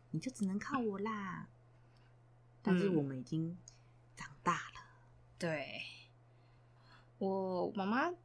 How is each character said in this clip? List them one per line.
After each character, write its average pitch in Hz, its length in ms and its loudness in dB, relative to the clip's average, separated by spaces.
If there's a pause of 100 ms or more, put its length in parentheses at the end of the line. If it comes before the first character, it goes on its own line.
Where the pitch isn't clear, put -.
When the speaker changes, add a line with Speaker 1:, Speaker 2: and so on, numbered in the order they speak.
(120)
Speaker 1:
，“你 160 80 -2
就 254 120 -6
只 214 140 -4
能 190 140 -2
靠 269 200 -2
我 208 200 0
啦。” 202 500 -6
Speaker 2:
嗯。 - 40 -20 (1080)
Speaker 1:
但 185 160 6
是 196 120 6
我 165 120 6
们 135 160 0
已 127 60 -6
经 165 340 -2 (580)
长 - 120 -10 (160)
大 170 100 4
了。 - 280 -8 (580)
Speaker 2:
对。 147 420 -2 (1400)
我 190 560 2
妈 196 120 0
妈 269 260 4 (140)